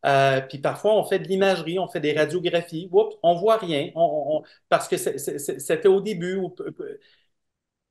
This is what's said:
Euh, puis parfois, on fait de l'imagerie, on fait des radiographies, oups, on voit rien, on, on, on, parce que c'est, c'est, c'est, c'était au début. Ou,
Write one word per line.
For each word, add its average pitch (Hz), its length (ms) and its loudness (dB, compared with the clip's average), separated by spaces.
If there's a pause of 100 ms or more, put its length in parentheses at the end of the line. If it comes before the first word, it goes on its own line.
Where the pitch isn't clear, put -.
Euh, 135 360 4
puis 139 160 -12
parfois, 143 360 0
on 196 120 4
fait 190 140 0
de 156 80 -10
l'imagerie, 185 520 0
on 175 80 -4
fait 170 140 -6
des 147 120 0
radiographies, 170 760 -2
oups, 214 320 2
on 170 120 6
voit 214 220 2
rien, 170 380 -4
on, 165 60 0
on, 151 360 0
on, 147 60 -4 (240)
parce 156 220 2
que 175 80 0
c'est, 139 200 -4
c'est, 147 220 -6
c'est, - 200 -8
c'était 165 300 0
au 190 120 4
début. 185 340 -4
Ou, 180 180 -4 (1400)